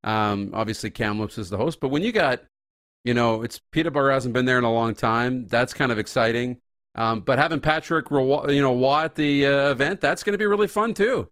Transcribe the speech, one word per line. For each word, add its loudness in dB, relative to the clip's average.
Um, -2
obviously, -6
Kamloops -4
is -10
the -6
host. -2
But -4
when 0
you 0
got, 0
you 0
know, 2
it's -8
Peterborough 2
hasn't -2
been 2
there 4
in 2
a 2
long 0
time. -2
That's 0
kind -2
of 0
exciting. -2
Um, -2
but 0
having 0
Patrick -2
Roy, 2
you 2
know, 2
Roy 2
at -8
the, 2
uh, 2
event, 0
that's 0
gonna -2
be 0
really 2
fun, -2
too. 0